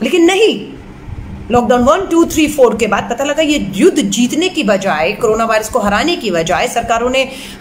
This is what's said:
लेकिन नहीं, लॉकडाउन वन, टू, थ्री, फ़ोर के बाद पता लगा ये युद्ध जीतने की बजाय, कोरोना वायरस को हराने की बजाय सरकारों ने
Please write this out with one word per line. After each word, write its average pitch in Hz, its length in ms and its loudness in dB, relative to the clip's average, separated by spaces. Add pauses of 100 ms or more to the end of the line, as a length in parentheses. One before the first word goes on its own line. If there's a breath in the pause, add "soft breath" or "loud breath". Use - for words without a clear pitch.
लेकिन 339 220 2
नहीं, 381 440 2 (840)
लॉकडाउन 240 320 2
वन, 330 240 2
टू, 339 180 2
थ्री, 302 240 2
फ़ोर 220 280 4
के 214 100 0
बाद 202 240 -2
पता 277 140 -4
लगा 294 180 0
ये 294 320 0
युद्ध 294 280 4
जीतने 247 460 0
की 320 140 -2
बजाय, 190 500 0
कोरोना 220 320 0
वायरस 220 240 0
को 240 100 -2
हराने 220 380 0
की 247 140 -4
बजाय 170 380 0
सरकारों 233 420 -2
ने 262 180 0 (320 loud breath)